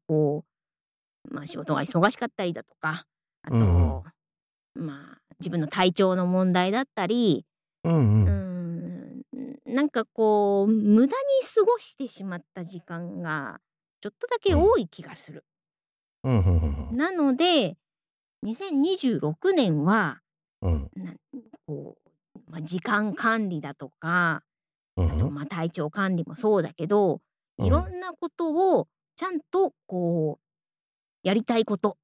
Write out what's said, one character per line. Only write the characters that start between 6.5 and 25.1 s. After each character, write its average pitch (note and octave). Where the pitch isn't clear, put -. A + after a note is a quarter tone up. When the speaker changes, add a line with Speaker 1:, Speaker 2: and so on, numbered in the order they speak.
Speaker 1:
題 F3+
だ A#3
っ C#4
た F#3+
り、 G#3+
Speaker 2:
う E3
ん E3+
う E3
ん。 G#2+
Speaker 1:
う F3
ー -
ん、 A3+
な C#4
ん D4+
か A3+
こ G#3
う、 G#3+
無 G#3+
駄 C4
に C#4
過 G#4+
ご A#4
し -
て C#4
し -
ま F#3
っ E3+
た F#3
時 F3
間 F3
が、 D3+
ち -
ょ -
っ -
と A#4+
だ A#4+
け F#4+
多 G4
い G3
気 -
が -
す -
る。 -
Speaker 2:
う C3
ん。 C3
う -
ん、 F2+
う F#2
ん、 F2
う D#2+
ん、 -
う -
ん。 -
Speaker 1:
な D#4
の D4
で、 C#4+
二 G#3+
千 F4
二 F4+
十 A#3+
六 D#3+
年 F3+
は、 F#3
Speaker 2:
う F#2
ん。 D#2+
Speaker 1:
な-、 F3+
こ C#3+
う、 -
ま E3
あ、 -
時 E3
間 G#3
管 A3
理 E3+
だ C#3+
と C3+
か、 E3+
Speaker 2:
う F2+
ん -
う D#2+
ん。 -